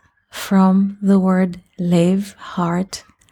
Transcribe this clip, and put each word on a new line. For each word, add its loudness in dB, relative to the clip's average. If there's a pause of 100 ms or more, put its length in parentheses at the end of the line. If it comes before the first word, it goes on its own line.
(300)
from 0
the 4
word 0 (180)
lev, 0
heart, -6 (280)